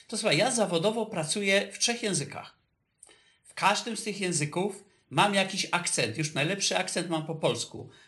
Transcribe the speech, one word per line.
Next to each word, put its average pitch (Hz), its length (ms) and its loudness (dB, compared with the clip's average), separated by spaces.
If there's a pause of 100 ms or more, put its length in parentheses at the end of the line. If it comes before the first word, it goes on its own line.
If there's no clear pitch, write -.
To 220 100 -6
słuchaj, 180 200 4
ja 226 120 4
zawodowo 214 560 2
pracuję 196 680 0
w - 60 -14
trzech 233 240 0
językach. - 560 -4 (840)
W - 100 -20
każdym 202 420 2
z - 80 -8
tych 196 160 -4
języków 170 640 0 (260)
mam 196 240 4
jakiś 190 360 0
akcent, - 480 0
już 156 160 -2
najlepszy 185 420 0
akcent 180 320 -2
mam 160 180 -2
po 170 80 -6
polsku, - 540 -2 (200)